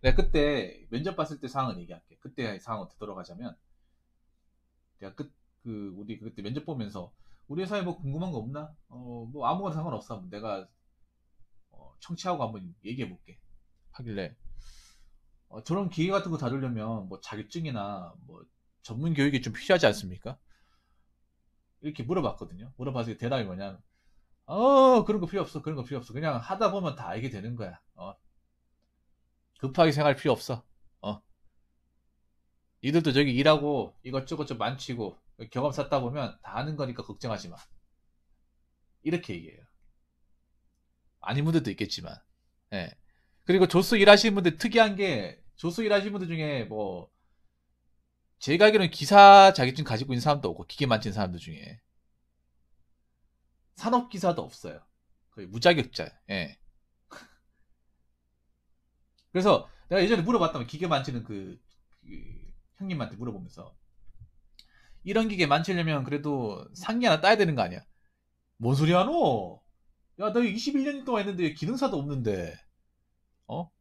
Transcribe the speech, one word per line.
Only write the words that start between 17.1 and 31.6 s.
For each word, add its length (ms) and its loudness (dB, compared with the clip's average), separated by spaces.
자격증이나 920 -10
뭐 180 -20
전문 300 -6
교육이 280 2
좀 120 -8
필요하지 340 2
않습니까? 500 -4
이렇게 220 -10
물어봤거든요. 760 -6
물어봐서 400 -8
대답이 280 -4
뭐냐면, 360 -12
"어, 600 6
그런 160 -2
거 60 -6
필요 140 -4
없어. 200 -8
그런 160 -8
거 60 -8
필요 160 -8
없어. 140 -18
그냥 240 -4
하다 340 -2
보면 240 -4
다 140 -14
알게 200 -8
되는 260 -10
거야. 240 -12
어? 180 -16
급하게 320 2
생각할 240 2
필요 180 0
없어. 300 -6
어? 200 -8